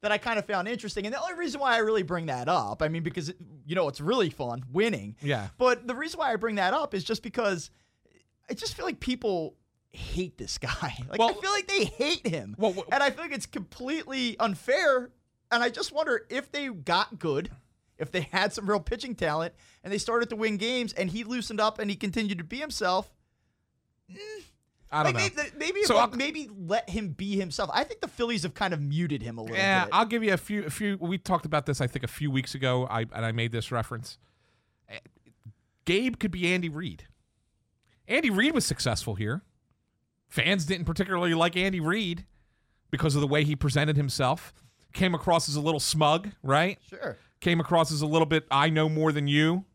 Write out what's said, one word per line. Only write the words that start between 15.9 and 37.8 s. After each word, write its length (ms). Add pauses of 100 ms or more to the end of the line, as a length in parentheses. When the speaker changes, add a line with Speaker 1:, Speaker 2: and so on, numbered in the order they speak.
Speaker 1:
wonder 360
if 220
they 180
got 500
good, 300 (480)
if 140
they 100 (100)
had 220
some 160
real 100
pitching 360
talent, 380 (300)
and 80
they 60
started 320
to 80
win 200
games, 360
and 160
he 160
loosened 360
up 180
and 100
he 80
continued 420
to 60
be 140
himself. 500 (1000)
Mm, 60 (760)
Speaker 2:
I 120
don't 120
Speaker 1:
like, 200
Speaker 2:
know. 80
Speaker 1:
maybe, 140
maybe, 280
Speaker 2:
So 100
Speaker 1:
let, 160
Speaker 2:
I'll 60
Speaker 1:
maybe 380
let 340
him 200
be 280
himself. 360
I 100
think 180
the 60
Phillies 360
have 100
kind 200
of 80
muted 420
him 140
a 40
little 160
Speaker 2:
Yeah, 280
Speaker 1:
bit. 80
Speaker 2:
I'll 120
give 180
you 100
a 40
few, 280
a 40
few. 300
We 180
talked 280
about 200
this, 160
I 60
think, 160
a 40
few 220
weeks 240
ago, 360
I, 120 (120)
and 120
I 60
made 200
this 200
reference. 460 (720)
Eh, 100 (840)
Gabe 340
could 120
be 220
Andy 160
Reid. 380 (1000)